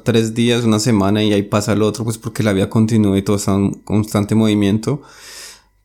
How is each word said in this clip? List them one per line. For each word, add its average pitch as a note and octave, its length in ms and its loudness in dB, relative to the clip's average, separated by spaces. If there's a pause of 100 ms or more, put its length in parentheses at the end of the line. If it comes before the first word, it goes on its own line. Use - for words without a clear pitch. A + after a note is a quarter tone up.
tres A2+ 280 0
días, A#2 320 0
una A2 140 2
semana G#2+ 440 2
y G#2 120 2
ahí G2+ 80 2
pasa G#2 320 -2
el G2+ 80 0
otro, G#2+ 220 -2
pues A2+ 120 -4
porque - 260 -6
la G#2+ 120 0
vida G2 160 0
continúa G#2+ 480 2
y F#2+ 40 0
todo G#2 140 0
está G2 180 -2
en G2 180 0
constante G#2 640 -2
movimiento, A2 680 0 (840)